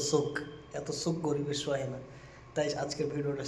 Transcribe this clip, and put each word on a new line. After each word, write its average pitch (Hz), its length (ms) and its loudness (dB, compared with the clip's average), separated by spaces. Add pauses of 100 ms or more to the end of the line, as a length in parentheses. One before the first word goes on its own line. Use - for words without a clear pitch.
সুখ, 143 220 6 (480)
এত - 80 -8 (140)
সুখ 165 140 2 (120)
গরিবের 143 340 2
সহে 135 320 0
না। 120 60 -6 (520)
তাই 151 160 4 (160)
আজকের 147 300 0
ভিডিওটা 139 340 0